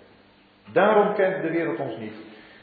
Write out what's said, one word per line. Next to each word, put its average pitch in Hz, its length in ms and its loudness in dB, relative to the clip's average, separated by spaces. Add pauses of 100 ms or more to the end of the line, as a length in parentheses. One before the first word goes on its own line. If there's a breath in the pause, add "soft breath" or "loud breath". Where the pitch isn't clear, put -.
(720)
Daarom 196 420 4
kent 185 280 0
de 160 100 -4
wereld 165 280 -2
ons 131 180 -8
niet, 110 180 -12 (480 loud breath)